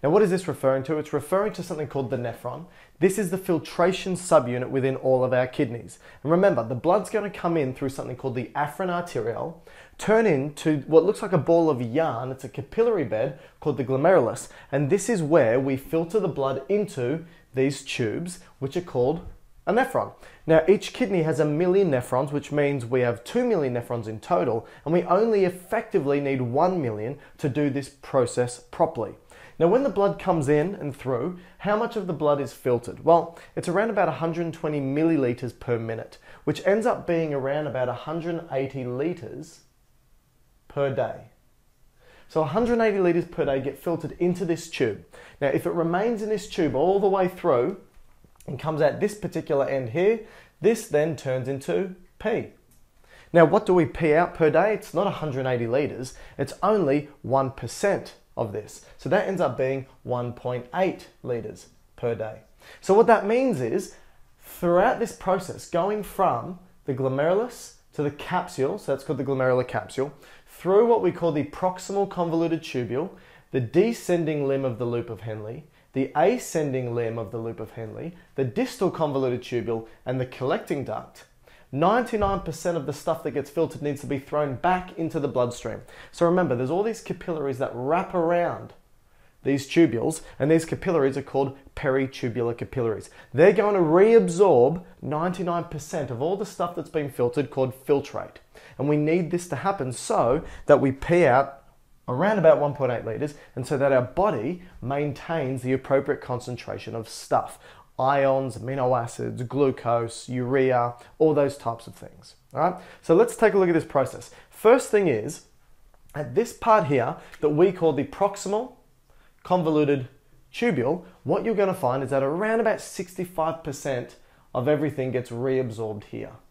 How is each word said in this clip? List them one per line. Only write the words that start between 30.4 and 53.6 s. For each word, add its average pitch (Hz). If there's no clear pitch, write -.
in 151
and 147
through, 135
how 208
much 233
of 190
the 175
blood 143
is 127
filtered? -
Well, 165
it's 165
around 202
about 196
a 135
hundred 165
and 165
twenty 151
milliliters 135
per 117
minute, 113
which 156
ends 208
up 208
being 165
around 143
about 123
a 123
hundred 160
and -
eighty 135
liters 139
per 139
day. 117
So 160
a 151
hundred 233
and 233
eighty 208
liters 175
per 170
day 135
get 131
filtered 165
into 180
this 165
tube. 107
Now, 143
if -
it 175
remains 180
in 220
this 208
tube 147
all 180
the 202
way 190
through 160
and 135
comes 151
out 147
this 208
particular 151
end 131
here, 202
this 226
then 147
turns 131
into 175
pee. 214
Now, 165
what 196